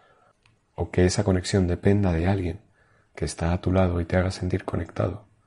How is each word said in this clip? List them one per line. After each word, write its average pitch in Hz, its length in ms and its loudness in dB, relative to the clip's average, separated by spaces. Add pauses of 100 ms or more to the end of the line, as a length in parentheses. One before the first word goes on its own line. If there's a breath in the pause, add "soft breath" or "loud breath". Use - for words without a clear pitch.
(760 soft breath)
o 90 160 -6
que 90 160 4
esa 90 160 2
conexión 92 460 2
dependa 98 440 2
de 82 140 0
alguien 92 340 -2 (540 soft breath)
que - 100 -6
está 85 280 -2
a 90 80 -2
tu 92 100 -2
lado 90 300 2
y 85 40 -4
te 92 120 -2
haga 92 160 0
sentir 92 320 -4
conectado 92 640 -6 (180)